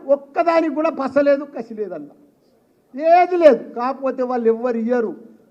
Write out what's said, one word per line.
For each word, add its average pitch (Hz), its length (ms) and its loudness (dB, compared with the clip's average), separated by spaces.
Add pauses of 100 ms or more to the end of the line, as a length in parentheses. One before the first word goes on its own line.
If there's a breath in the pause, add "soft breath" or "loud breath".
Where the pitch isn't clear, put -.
ఒక్కదానికి 320 680 0
కూడా 311 160 -2
పసలేదు, 285 540 0
కసి 240 300 -14
లేదన్న, 175 340 -10 (920)
ఏది 349 360 4
లేదు. 302 380 4
కాకపోతే 262 480 -6
వాళ్ళు 247 240 -4
ఎవ్వరు 233 300 0
ఇయ్యరు. 226 580 -4 (160)